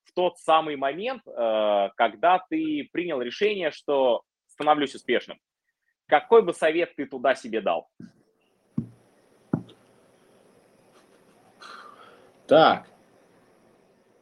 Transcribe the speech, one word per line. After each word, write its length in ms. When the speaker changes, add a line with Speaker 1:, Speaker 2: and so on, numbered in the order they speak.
Speaker 1:
в 100
тот 240
самый 380
момент, 500
э, 680
когда 520
ты 440
принял 280
решение, 520
что 500
становлюсь 480
успешным, 440
какой 360
бы 120
совет 400
ты 100
туда 300
себе 260
дал? 280
Speaker 2:
Так. 400